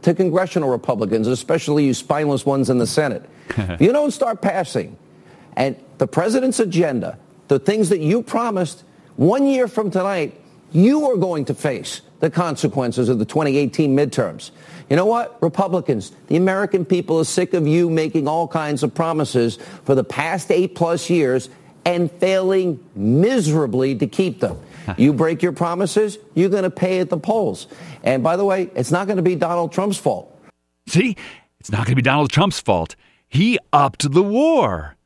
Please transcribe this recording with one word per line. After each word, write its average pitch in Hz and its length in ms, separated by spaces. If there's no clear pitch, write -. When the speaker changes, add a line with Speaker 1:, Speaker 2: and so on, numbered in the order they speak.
Speaker 1:
to 170 120
congressional 165 560
Republicans, 110 560
especially 143 600
you 131 80
spineless 147 520
ones 135 240
in 123 80
the 113 80
Senate. 131 380
Speaker 2:
<laughs> - 100
Speaker 1:
If 87 220
you 196 120
don't 294 180
start 214 300
passing 165 560
and 131 200
the 131 80
president's 226 520
agenda, 156 600
the 139 120
things 202 300
that 185 100
you 185 220
promised 220 640
one 240 300
year 254 220
from 208 220
tonight, 185 440
you 262 360
are 247 80
going 170 280
to 139 100
face - 460
the 160 100
consequences 131 800
of 123 120
the 107 40
twenty 143 340
eighteen 139 380
midterms. 123 540
You 143 60
know 180 100
what? 233 340
Republicans, 170 720
the - 100
American 185 480
people 175 360
is - 80
sick 180 260
of 160 140
you 170 200
making 160 380
all 160 220
kinds 147 340
of 143 120
promises 147 640
for 135 100
the 131 100
past 160 460
eight 180 240
plus 170 340
years 131 400
and 175 260
failing 185 680
miserably 139 1000
to 123 120
keep 185 340
them. 90 220
Speaker 2:
<laughs> - 60
Speaker 1:
You 135 140
break 160 300
your 175 100
promises, 180 680
you're 190 140
gonna 185 220
pay 185 300
at 180 100
the 180 80
polls. 196 480
And 127 180
by 165 140
the 196 80
way, 185 320
it's 123 160
not 185 160
gonna 190 140
be 180 120
Donald 170 380
Trump's 196 260
fault. 107 320
Speaker 2:
See, 214 280
it's - 140
not 107 140
gonna 123 100
be 131 60
Donald 135 280
Trump's 185 300
fault. 85 340
He 208 300
upped 143 400
the 175 100
war 202 720